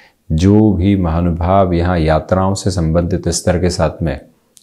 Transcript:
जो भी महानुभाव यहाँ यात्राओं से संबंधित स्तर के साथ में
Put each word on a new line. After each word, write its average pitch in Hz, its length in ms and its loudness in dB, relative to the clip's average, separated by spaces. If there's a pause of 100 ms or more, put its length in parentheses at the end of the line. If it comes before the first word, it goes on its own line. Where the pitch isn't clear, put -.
(300)
जो 101 420 4
भी 95 260 2
महानुभाव 87 760 0
यहाँ 87 260 0
यात्राओं 80 560 0
से 98 160 -4
संबंधित 87 580 -2
स्तर 87 300 -2
के 90 120 0
साथ 78 300 -4
में 73 180 -4 (440)